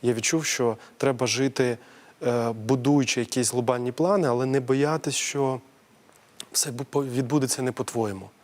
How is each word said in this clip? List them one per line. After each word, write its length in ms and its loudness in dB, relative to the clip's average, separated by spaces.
я 120 2
відчув, 320 0
що 320 0
треба 300 0
жити, 500 0
е, 240 0
будуючи 680 2
якісь 320 0
глобальні 400 0
плани, 360 2
але 180 2
не 140 2
боятись, 560 0
що 440 -2
все 200 -2
бу-, 120 -6
по-, 220 0
відбудеться 560 0
не 100 -2
по-твоєму 580 -4